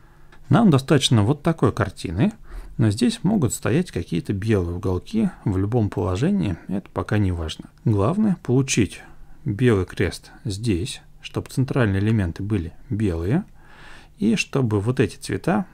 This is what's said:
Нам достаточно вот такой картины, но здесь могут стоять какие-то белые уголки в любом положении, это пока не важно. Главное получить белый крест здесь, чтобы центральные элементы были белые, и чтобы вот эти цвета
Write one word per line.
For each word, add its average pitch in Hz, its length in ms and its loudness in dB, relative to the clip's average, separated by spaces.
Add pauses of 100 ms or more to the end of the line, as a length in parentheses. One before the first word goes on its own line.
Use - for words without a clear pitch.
(500)
Нам 190 200 6
достаточно 135 540 4
вот 139 180 0
такой 156 300 2
картины, 98 640 -2 (440)
но 110 140 4
здесь 120 320 0
могут 127 300 0
стоять 139 380 -2
какие-то - 420 -4
белые 95 440 0
уголки 92 520 -2 (140)
в 95 140 0
любом 104 320 0
положении, 101 680 0 (100)
это 95 220 -6
пока 95 280 -2
не 98 140 2
важно. 82 380 -8 (160)
Главное 160 580 2
получить 127 580 0 (440)
белый 110 400 2
крест - 460 -6 (120)
здесь, 104 580 -4 (200)
чтобы - 280 -8
центральные 120 500 0
элементы 101 440 0
были 95 300 -2 (180)
белые, 101 520 0 (760)
и 214 160 2
чтобы 117 440 0
вот 120 200 -2
эти 107 160 2
цвета 180 580 -2